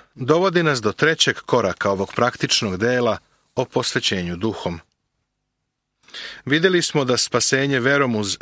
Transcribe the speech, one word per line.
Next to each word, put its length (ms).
dovodi 480
nas 180
do 120
trećeg 440
koraka 540
ovog 240
praktičnog 640
dela 420
o 100
posvećenju 720
duhom. 440
Videli 380
smo 220
da 120
spasenje 640
verom 360
uz 260